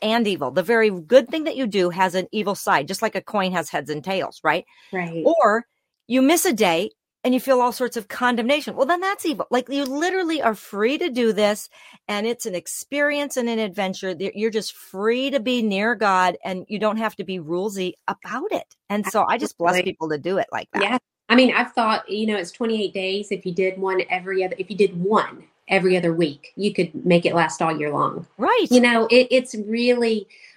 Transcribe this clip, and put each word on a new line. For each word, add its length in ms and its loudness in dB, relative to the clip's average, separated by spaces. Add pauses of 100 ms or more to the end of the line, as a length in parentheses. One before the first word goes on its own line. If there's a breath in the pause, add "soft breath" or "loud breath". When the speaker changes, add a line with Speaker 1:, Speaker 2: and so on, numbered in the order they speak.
Speaker 1:
and 260 0
evil. 240 -2
The 120 0
very 260 4
good 400 2
thing 160 -4
that 100 -4
you 100 -2
do 260 2
has 220 0
an 200 -4
evil 220 -2
side, 340 0
just 120 -6
like 140 -2
a 60 -4
coin 320 -2
has 160 -4
heads 200 -6
and 140 -6
tails, 400 -4
right? 220 2 (260 soft breath)
Speaker 2:
Right. 340 -6
Speaker 1:
Or 400 4 (420)
you 140 2
miss 240 4
a 60 2
day 400 2 (320)
and 100 2
you 80 2
feel 180 2
all 140 2
sorts 240 -4
of 100 -10
condemnation. 680 0
Well, 100 2
then 160 0
that's 240 -4
evil. 240 -2
Like, 180 0
you 160 -2
literally 580 -2
are 140 2
free 440 -2
to 100 -2
do 240 0
this, 340 0 (400 loud breath)
and 180 -4
it's 200 -6
an 100 -6
experience 800 -4
and 140 -2
an 100 -2
adventure. 580 -4
You're 340 -4
just 220 -6
free 580 -2
to 80 0
be 220 0
near 340 0
God, 500 2
and 240 -8
you 100 -6
don't 180 0
have 200 -4
to 80 -8
be 140 -8
rulesy 540 -4 (140)
about 440 -8
it. 240 -6 (140)
And 180 -2
so 200 0
I 120 0
just 180 -6
bless 140 2
Speaker 2:
Absolutely. 200 0
Speaker 1:
people 180 -8
to 100 -2
do 180 -2
it 160 0
like 200 -8
that. 100 0
Speaker 2:
Yeah. 140 0 (300)
I 80 4
mean, 180 6
I've 200 -2
thought, 360 0
you 180 -2
know, 100 0
it's 140 -6
twenty-eight 420 -4
days. 360 -4
If 160 -6
you 60 -4
did 260 0
one 320 0
every 360 -2
other, 120 -6
if 120 -8
you 80 -8
did 260 2
one 400 0 (240)
every 300 4
other 160 2
week, 420 -2
you 180 -2
could 320 -2
make 200 6
it 100 0
last 260 0
all 160 0
year 140 -4
long. 340 -2 (120)
Speaker 1:
Right. 340 2
Speaker 2:
You 80 8
know, 280 4
it, 220 6
it's 240 2
really, 720 0 (320 loud breath)